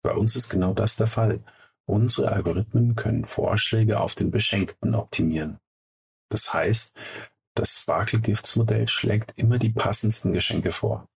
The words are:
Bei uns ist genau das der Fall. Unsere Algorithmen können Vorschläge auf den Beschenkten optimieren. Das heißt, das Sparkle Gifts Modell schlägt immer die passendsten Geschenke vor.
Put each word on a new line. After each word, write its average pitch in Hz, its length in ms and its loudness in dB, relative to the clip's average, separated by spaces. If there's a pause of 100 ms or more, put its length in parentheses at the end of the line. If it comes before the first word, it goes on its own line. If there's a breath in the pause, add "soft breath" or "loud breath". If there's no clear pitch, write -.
Bei 87 120 0
uns 104 220 0
ist - 120 -4
genau 92 240 0
das 104 240 0
der 110 120 2
Fall. 110 320 0 (440 loud breath)
Unsere 110 480 2
Algorithmen 110 640 2
können 113 320 -2
Vorschläge - 720 2
auf 92 140 -2
den 85 160 0
Beschenkten - 640 0
optimieren. 80 640 -2 (720)
Das - 240 -4
heißt, 87 420 0 (580 loud breath)
das - 260 -2
Sparkle 98 400 0
Gifts - 360 -2
Modell 113 320 2
schlägt - 480 -2
immer 120 220 4
die 120 120 2
passendsten 107 600 0
Geschenke 85 380 -2
vor. - 380 -4 (120)